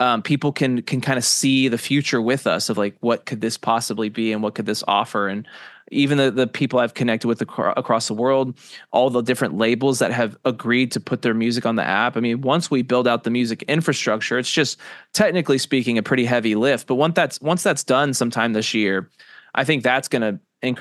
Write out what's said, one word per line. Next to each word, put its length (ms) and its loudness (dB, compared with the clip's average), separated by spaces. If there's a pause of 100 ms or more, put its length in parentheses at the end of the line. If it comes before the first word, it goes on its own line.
Um, 220 2
people 280 0
can, 320 0
can 200 -2
kinda 200 0
see 460 2
the 100 0
future 440 0
with 240 0
us 240 0
of, 80 -2
like, 220 -2
what 260 0
could 160 -8
this 160 -4
possibly 500 -2
be 240 -2
and 100 -2
what 120 -4
could 120 -6
this 220 -4
offer? 400 0
And 180 -6 (460)
even 260 2
the, 140 4
the 160 2
people 320 0
I've 140 -2
connected 340 0
with 120 0
acro-, 360 -2
across 320 0
the 60 -4
world, 440 0 (320)
all 180 4
the 140 0
different 340 -2
labels 440 2
that 100 2
have 340 -2
agreed 480 0
to 80 -4
put 220 -6
their 120 0
music 300 0
on 120 0
the 80 0
app. 320 0
I 40 -2
mean, 200 0
once 320 0
we 100 2
build 240 2
out 160 2
the 80 -2
music 380 -2
infrastructure, 680 0
it's 140 -4
just, 280 0 (340)
technically 460 2
speaking, 400 0
a 40 0
pretty 220 2
heavy 320 2
lift. 320 0
But 80 2
once 180 2
that's, 260 0
once 220 0
that's 220 0
done 300 2
sometime 380 0
this 220 -2
year, 340 0 (460)
I 100 2
think 200 0
that's 240 2
gonna 300 0 (220)
in-, 200 -2